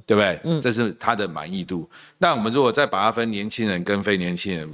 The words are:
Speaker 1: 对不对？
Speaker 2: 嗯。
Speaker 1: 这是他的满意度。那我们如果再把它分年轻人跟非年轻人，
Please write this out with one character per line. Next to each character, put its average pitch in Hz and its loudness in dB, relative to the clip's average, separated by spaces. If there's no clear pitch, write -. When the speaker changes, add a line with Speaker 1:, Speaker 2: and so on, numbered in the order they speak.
Speaker 1:
对 110 2
不 104 6
对？ 92 2
Speaker 2:
嗯。 160 0
Speaker 1:
这 123 0
是 110 0
他 113 0
的 101 -4
满 78 -10
意 95 -4
度。 85 -6
那 175 2
我 123 -2
们 110 0
如 139 2
果 127 6
再 143 2
把 95 0
它 107 4
分 117 -2
年 104 -4
轻 110 -2
人 92 0
跟 98 0
非 98 2
年 87 -2
轻 95 -4
人， 78 -8